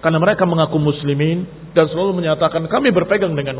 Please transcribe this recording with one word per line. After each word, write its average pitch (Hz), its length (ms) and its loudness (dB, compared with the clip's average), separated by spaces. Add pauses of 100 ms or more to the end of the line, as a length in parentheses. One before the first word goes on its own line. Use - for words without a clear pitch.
Karena 165 180 2
mereka 180 240 2
mengaku 165 380 0
muslimin 147 640 -2 (280)
dan 160 160 4
selalu 180 320 -2
menyatakan, 160 480 0
"Kami 262 240 2
berpegang 180 400 0
dengan 135 260 -4